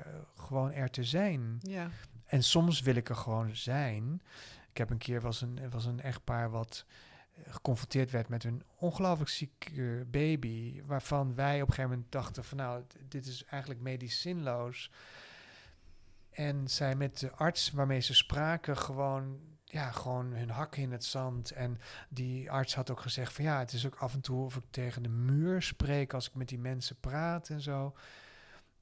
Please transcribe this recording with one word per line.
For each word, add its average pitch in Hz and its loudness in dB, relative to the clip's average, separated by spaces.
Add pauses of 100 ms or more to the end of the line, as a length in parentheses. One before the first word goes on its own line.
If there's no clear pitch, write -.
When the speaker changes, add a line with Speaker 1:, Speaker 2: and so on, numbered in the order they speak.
Speaker 1:
eh, - -12 (220)
gewoon 135 0
er 135 0
te 127 -2
zijn. 131 2
Speaker 2:
Ja. 185 -4 (360)
Speaker 1:
En 131 6
soms 170 6
wil 127 6
ik 120 2
er 120 2
gewoon 110 0
zijn. 123 0 (500)
Ik - -10
heb 113 2
een 117 2
keer, 120 0
was 117 0
een, 123 -4 (100)
was 117 -2
een 120 0
echtpaar 117 0
wat, 113 -4 (460)
eh, - -18
geconfronteerd 131 2
werd 117 0
met 120 -2
een 117 -4 (120)
ongelooflijk 175 2
ziek, - -6
eh, 131 0 (220)
baby, 127 2
waarvan 139 2
wij 139 4
op 139 2
een - 8
gegeven 131 2
moment 120 -4
dachten 131 -4
van, - -8
nou, 123 -4
d-, - -20 (120)
dit 131 -6
is 123 -8
eigenlijk 135 -6
medisch 127 -2
zinloos. 127 -2 (1400)
En 143 -2
zij 131 2
met 139 0
de 131 -2
arts - 2
waarmee 135 4
ze 127 2
spraken 151 4
gewoon, 135 0 (240)
ja, 143 -4
gewoon 127 -2
hun 117 -2
hak 135 -4
in 131 -2
het 120 -4
zand. 127 -2
En 123 -2 (300)
die 127 -4
arts 135 0
had 131 -2
ook 127 -4
gezegd 123 -4
van, 143 -2
ja, 151 4
het 123 -2
is 123 0
ook 135 -2
af 127 -2
en 135 0
toe 131 0
of 127 -6
ik 123 -4
tegen 123 -4
de 120 0
muur 143 4
spreek 143 2
als 127 -2
ik - -10
met 127 -4
die 127 -4
mensen 127 -4
praat 165 -2
en 151 -2
zo. 139 -2 (880)